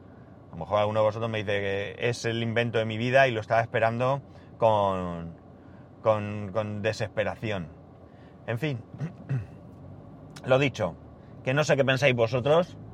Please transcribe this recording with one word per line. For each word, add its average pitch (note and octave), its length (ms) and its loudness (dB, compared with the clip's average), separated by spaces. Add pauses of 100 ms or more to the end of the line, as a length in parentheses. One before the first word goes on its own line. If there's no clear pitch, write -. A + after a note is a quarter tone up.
(480)
A - 20 -20
lo E2+ 80 -14
mejor F#2 220 0
alguno G#2+ 200 2
de G#2+ 60 4
vosotros A2+ 240 -2
me A2 80 -2
dice G2+ 220 -2
que G2+ 380 -4
es A#2 280 -2
el A#2 160 -2
invento A#2 360 0
de A2 60 2
mi A2 140 -4
vida B2+ 280 4
y B2 60 0
lo A2 80 -2
estaba A2+ 200 0
esperando A#2 600 0 (360)
con, F#2 760 2 (720)
con, G#2 460 0
con G#2 300 -4
desesperación. G#2 840 -2 (800)
En A2+ 140 -4
fin, D3 180 -2 (800)
<clears throat> - 880 -18
lo C3 140 6
dicho, G#2 340 0 (480)
que C3 100 -2
no D3 120 2
sé D3+ 120 4
qué C3+ 80 4
pensáis C3+ 300 4
vosotros, C3+ 640 2 (160)